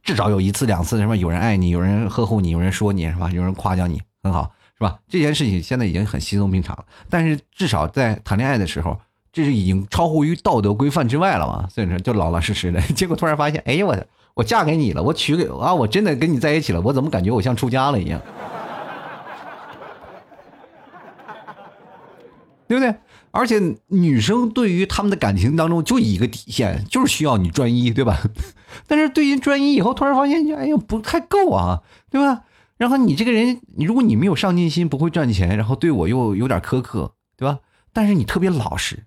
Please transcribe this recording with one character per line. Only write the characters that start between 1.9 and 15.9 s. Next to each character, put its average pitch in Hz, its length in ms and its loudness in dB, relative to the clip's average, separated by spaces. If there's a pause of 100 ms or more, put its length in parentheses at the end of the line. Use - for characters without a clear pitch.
呵 117 160 0
护 104 160 0
你， 85 80 0
有 82 100 0
人 92 100 2
说 101 220 0
你， 87 160 -2
是 82 80 -2
吧？ 87 160 -2
有 87 100 -2
人 92 120 -2
夸 92 240 -2
奖 90 120 0
你， 76 120 -4 (200)
很 95 120 -2
好。 78 180 -2 (260)
是 110 60 -4
吧？ 95 240 -4
这 185 120 -2
件 151 140 2
事 143 120 0
情 92 180 0
现 127 160 -4
在 117 60 0
已 87 60 0
经 95 140 0
很 67 140 -4
稀 101 180 -4
松 98 140 2
平 92 100 0
常 - 140 -8
了， - 100 -20 (240)
但 165 160 0
是 151 140 0 (120)
至 185 160 -4
少 80 200 0
在 113 360 0
谈 101 140 -2
恋 127 120 0
爱 131 80 0
的 92 100 0
时 - 140 -6
候， 78 180 -4 (320)
这 160 120 -2
是 143 100 2
已 101 120 2
经 95 240 0
超 170 180 0
乎 156 160 2
于 165 120 0
道 156 260 0
德 101 120 2
规 135 180 0
范 139 160 0
之 131 100 0
外 170 200 2
了 76 100 -2
嘛， 57 220 -6
所 110 140 -6
以 90 40 -2
说 90 120 -2
就 117 140 -2
老 87 160 2
老 85 100 0
实 98 140 -2
实 90 180 -2
的。 85 160 0
<laughs> - 60 -4
结 185 140 -2
果 160 80 -2
突 170 100 -2
然 151 100 2
发 147 140 0
现， 151 160 -4
哎 131 80 0
呦， 190 140 2
我， 120 100 0 (360)
我 - 100 -2
嫁 214 200 2
给 156 120 2
你 135 160 2
了， 73 100 -2
我 135 120 0
娶 - 220 0
给， 175 100 0
啊， 120 280 -2
我 127 140 2
真 190 160 0